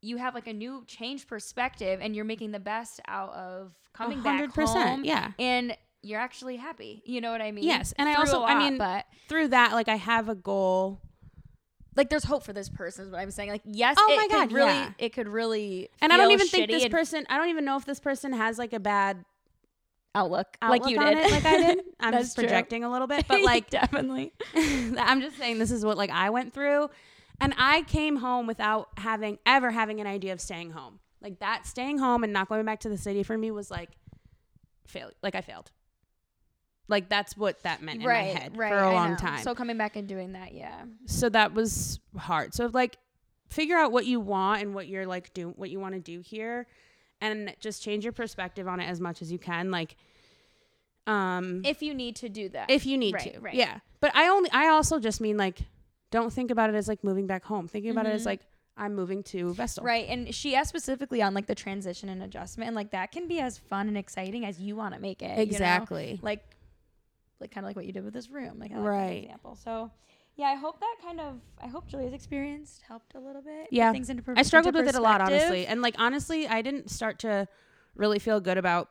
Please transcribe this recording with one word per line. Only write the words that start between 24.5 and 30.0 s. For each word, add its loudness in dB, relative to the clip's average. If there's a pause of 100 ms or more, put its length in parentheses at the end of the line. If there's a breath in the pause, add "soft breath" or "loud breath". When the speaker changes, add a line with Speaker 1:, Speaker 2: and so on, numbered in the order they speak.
Speaker 2:
I'm 2
just -8
saying -2
this 2
is 0
what, 2
like, 0
I 0
went -2
through. 0 (520 loud breath)
And 2
I 6
came 0
home 0
without -2
having, -4
ever 6
having -2
an -6